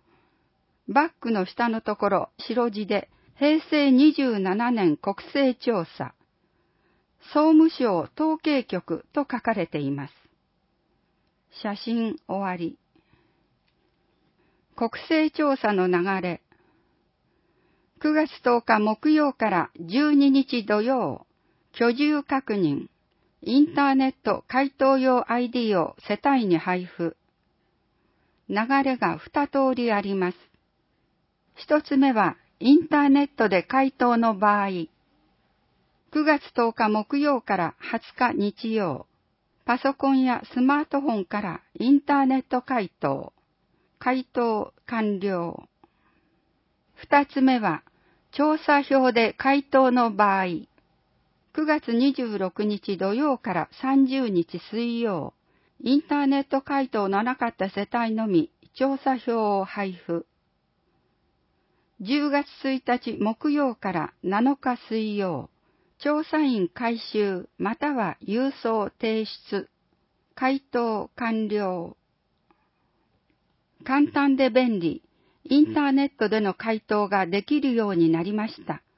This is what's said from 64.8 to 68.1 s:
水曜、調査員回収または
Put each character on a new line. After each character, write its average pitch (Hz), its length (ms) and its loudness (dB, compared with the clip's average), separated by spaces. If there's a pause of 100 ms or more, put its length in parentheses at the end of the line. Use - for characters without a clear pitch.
水 220 280 -4
曜、 180 320 -4 (500)
調 302 260 -2
査 311 180 -2
員 220 260 0
回 233 300 -6
収 202 580 -4
ま 202 180 -4
た 294 200 -4
は 214 280 -4